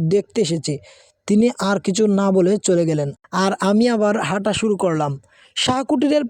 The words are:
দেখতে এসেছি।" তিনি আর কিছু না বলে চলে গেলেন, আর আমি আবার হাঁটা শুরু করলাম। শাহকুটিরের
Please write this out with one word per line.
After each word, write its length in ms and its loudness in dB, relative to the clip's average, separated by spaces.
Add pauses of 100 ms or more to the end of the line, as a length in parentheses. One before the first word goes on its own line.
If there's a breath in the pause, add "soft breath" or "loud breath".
দেখতে 340 0
এসেছি।" 340 -4 (520 soft breath)
তিনি 200 4 (120)
আর 200 0
কিছু 280 -2
না 240 2
বলে 260 4
চলে 280 0
গেলেন, 240 -2 (220)
আর 280 0
আমি 300 2
আবার 280 0
হাঁটা 360 -4
শুরু 240 -2
করলাম। 340 -2 (440 soft breath)
শাহকুটিরের 760 0